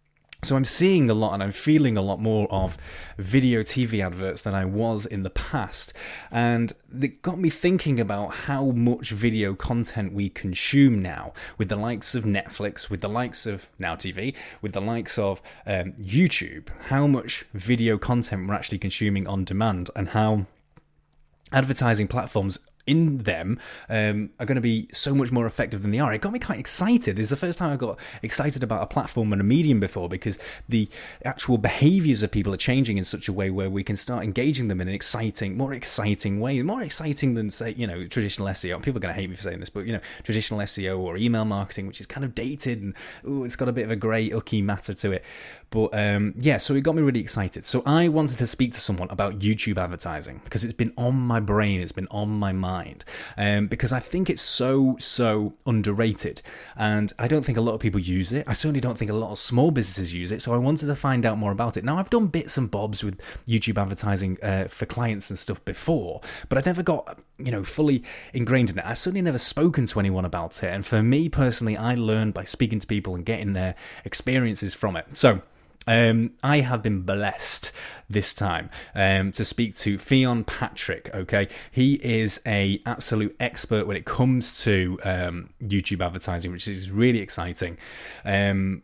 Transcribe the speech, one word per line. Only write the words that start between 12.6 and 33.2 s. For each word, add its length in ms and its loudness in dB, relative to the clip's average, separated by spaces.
with 100 -4
the 80 -4
likes 380 -4
of 240 -6
Now 160 -4
T 160 -6
V, 240 -6
with 120 -6
the 80 -2
likes 360 -4
of, 240 0
um, 280 -2
YouTube, 720 0
how 200 4
much 460 0
video 440 2
content 480 -2
we're 100 -2
actually 240 -4
consuming 480 0
on 180 -2
demand 500 0
and 140 -4
how 360 2
advertising 560 2
platforms 500 -2
in 340 4
them, 380 -2
um, 420 0
are 40 -6
gonna 140 0
be 320 0
so 240 0
much 160 4
more 140 2
effective 360 -4
than 100 0
they 80 2
are. 140 2
It 60 -2
got 140 -2
me 60 -4
quite 200 -6
excited. 560 2
This 120 0
is 20 0
the 80 0
first 200 -2
time 140 0
I 60 0
got 200 -4
excited 380 0
about 220 -2
a 40 -4
platform 440 0
and 100 2
a 40 4
medium 340 6
before, 300 -2
because 280 -4
the 220 2
actual 340 0
behaviors 680 4
of 80 0
people 220 0
are 40 -4
changing 400 2
in 80 0
such 240 -6